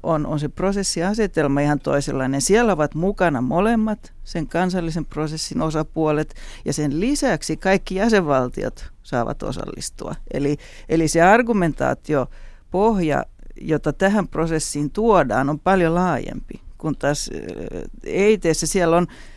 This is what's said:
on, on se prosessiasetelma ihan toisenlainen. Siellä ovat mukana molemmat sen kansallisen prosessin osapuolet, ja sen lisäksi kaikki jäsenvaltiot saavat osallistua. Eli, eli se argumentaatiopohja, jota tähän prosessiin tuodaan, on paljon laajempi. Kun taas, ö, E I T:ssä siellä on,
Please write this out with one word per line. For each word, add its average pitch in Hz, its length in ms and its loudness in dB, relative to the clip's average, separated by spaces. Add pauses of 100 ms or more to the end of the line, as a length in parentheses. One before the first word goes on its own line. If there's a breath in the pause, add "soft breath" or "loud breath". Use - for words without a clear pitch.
on, 151 240 0
on 151 140 -2
se 147 80 -4
prosessiasetelma 185 1120 0
ihan 147 200 2
toisenlainen. 135 600 -2
Siellä 214 320 4
ovat 151 220 0
mukana 170 460 0
molemmat 208 720 0 (120)
sen 165 220 -6
kansallisen 180 600 -2
prosessin 156 560 -4
osapuolet, 156 720 0 (300 loud breath)
ja 151 80 -2
sen 151 280 0
lisäksi 233 560 0
kaikki 190 380 2
jäsenvaltiot 151 960 2 (100)
saavat - 400 -4
osallistua. - 720 -8 (200)
Eli, 143 220 0 (320 loud breath)
eli 160 200 2
se 165 140 4
argumentaatiopohja, 175 2000 2 (360)
jota 151 320 0
tähän 196 360 2
prosessiin 151 600 -2
tuodaan, 143 600 4
on 151 100 -2
paljon 180 340 4
laajempi. 175 600 -2 (240)
Kun 156 180 -4
taas, - 380 -2
ö, - 40 -6 (640)
E 196 260 2
I 214 80 4
T:ssä 160 280 0
siellä 170 300 2
on, 175 100 4 (300 loud breath)